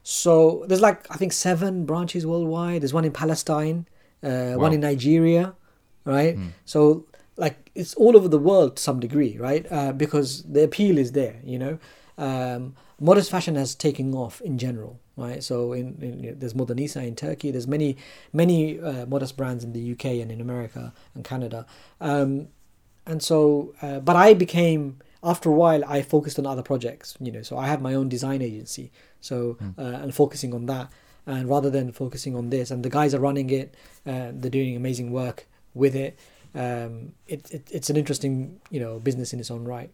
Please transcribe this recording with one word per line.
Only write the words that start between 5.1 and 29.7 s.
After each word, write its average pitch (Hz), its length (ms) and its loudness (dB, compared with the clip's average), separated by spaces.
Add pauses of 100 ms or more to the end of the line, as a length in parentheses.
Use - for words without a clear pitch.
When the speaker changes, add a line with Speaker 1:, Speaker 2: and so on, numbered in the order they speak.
Speaker 1:
right? 143 320 0
Speaker 2:
Mm. 90 140 -6 (140)
Speaker 1:
So, 151 400 4 (320)
like, - 360 -6
it's - 220 -8
all 233 200 8
over 190 120 10
the 156 100 6
world 156 380 6
to - 80 -8
some 131 160 -2
degree, 117 400 0
right? 143 320 -2
Uh, 139 220 -2
because 139 500 -2
the 151 200 4
appeal 185 360 4
is 123 140 0
there, 117 300 -2
you 127 140 -8
know? 139 220 -6 (380)
Um, 127 580 -6 (240)
modest 185 320 4
fashion 175 240 -2
has 135 180 -2
taken 135 400 -2
off 127 280 -8
in 139 180 -6
general, 120 400 -8 (180)
right? 127 260 -10
So 123 300 -4
in, 123 260 -8
in, 123 380 -10
there's 123 160 -8
Modanisa 131 540 -4
in 117 80 -8
Turkey. 151 340 -6
There's 123 180 -6
many, 147 300 -2 (340)
many, 160 480 2
uh, 131 280 -6
modest 135 280 -4
brands 127 280 -6
in 117 100 -10
the 117 60 -8
U 120 160 -6
K 123 260 -4
and 113 100 -10
in 113 100 -10
America 120 520 -10 (220)
and 123 80 -14
Canada. 117 420 -8 (340)
Um, 139 500 -2 (580)
and 160 160 -6
so, 151 580 4
uh, 139 180 -8
but 165 160 4
I 202 200 10
became, 165 640 0 (240)
after 165 260 0
a 151 40 6
while, 160 340 6
I 143 160 0
focused 147 340 0
on 139 80 -4
other 131 160 -6
projects, 120 580 -6
you 123 120 -8
know, 110 100 -12
so 127 160 -10
I 131 80 -4
have 143 160 -2
my 131 140 -4
own 135 140 0
design 131 340 -4
agency. 113 480 -10 (300)
So, 120 380 -6
Speaker 2:
Mm. 98 200 -10